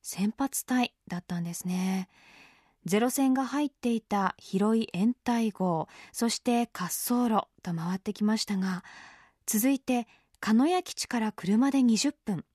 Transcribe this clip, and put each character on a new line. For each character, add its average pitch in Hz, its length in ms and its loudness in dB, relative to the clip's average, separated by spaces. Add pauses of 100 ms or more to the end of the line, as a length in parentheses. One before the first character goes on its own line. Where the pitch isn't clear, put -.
先 202 360 -2
発 - 280 -4
隊 254 280 0 (140)
だ 180 100 -8
っ - 80 -10
た 175 140 -6
ん 170 40 -4
で 170 100 -8
す - 120 -10
ね。 185 420 -2 (760)
ゼ 196 160 2
ロ 247 100 2
戦 262 240 2
が 262 100 0
入 277 220 -2
っ - 40 -4
て 240 220 -4
い 226 80 0
た 196 380 -2
広 214 420 0
い - 140 -4
掩 214 180 2 (120)
体 226 260 0
壕、 175 380 -2 (240)
そ 233 160 -2
し - 100 -4
て 240 340 0
滑 180 140 -6
走 247 420 0
路 214 200 0 (140)
と 175 120 -6
回 170 220 -4
っ - 20 -8
て 208 140 -6
き 208 100 -4
ま 214 140 2
し - 80 -4
た 202 120 -2
が、 185 280 -2 (640)
続 220 220 2
い 277 120 2
て、 247 260 -2 (340)
鹿 220 140 2 (140)
屋 359 140 2
基 - 120 -14
地 - 140 -8
か 240 100 -4
ら 214 140 -2
車 220 380 2
で 269 120 4
二 226 140 6
十 285 160 0
分。 - 320 -6 (100)